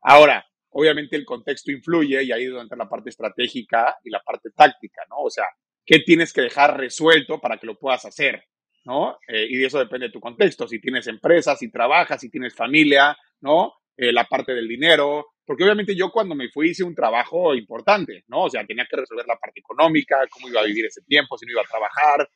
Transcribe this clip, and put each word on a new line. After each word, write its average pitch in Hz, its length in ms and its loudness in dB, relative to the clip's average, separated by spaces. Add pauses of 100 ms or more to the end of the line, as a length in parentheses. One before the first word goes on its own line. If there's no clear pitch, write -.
Ahora, 135 440 8 (260)
obviamente 147 440 0
el 147 100 -6
contexto 135 460 -10
influye 139 520 -2
y 127 80 -4
ahí 117 140 -4
es 127 40 -8
donde 123 140 -14
entra 120 140 -16
la 113 120 -10
parte 113 200 -12
estratégica 117 920 -4
y 123 60 -18
la 101 120 -6
parte - 320 -10
táctica, 131 560 2
¿no? 123 100 -12
O 135 100 -4
sea, 107 160 -6 (400)
¿qué 160 140 4
tienes 165 340 2
que 147 80 -2
dejar 139 360 2
resuelto 151 640 0
para 113 180 -6
que 110 100 -16
lo 107 120 -14
puedas 127 260 -4
hacer, 117 380 -6 (400)
¿no? 156 340 -6 (100)
Eh, 110 220 -4
y 131 80 -6
de 131 100 0
eso 139 120 -4
depende 127 280 -6
de 107 60 -12
tu - 60 -18
contexto, 120 480 -2
si 113 140 -12
tienes 131 260 -8
empresa, 147 480 0
si 117 160 -12
trabajas, 139 480 0
si 123 100 -18
tienes 127 260 -10
familia, 143 600 2 (240)
¿no? 156 320 0 (220)
Eh, 123 160 -2
la 120 140 2
parte - 280 -4
del 117 140 -6
dinero, 147 600 0 (180)
porque 147 180 -4
obviamente 208 320 2
yo 185 160 -2
cuando 196 240 -2
me 127 140 -8
fui 156 220 0
hice 180 120 -6
un 170 120 -8
trabajo 127 600 0
importante, 117 720 -2
¿no? 139 160 -2
O 170 60 -2
sea, 113 160 -8
tenía 110 240 -6
que 143 80 -6
resolver 120 300 -8
la 117 100 -4
parte - 240 -16
económica, 147 560 0 (120)
cómo - 200 -20
iba 117 120 0
a 107 40 2
vivir 107 200 -4
ese 104 160 -12
tiempo, 139 360 0
si 120 80 -20
no 120 80 -16
iba 113 80 -2
a 101 80 -2
trabajar 127 680 0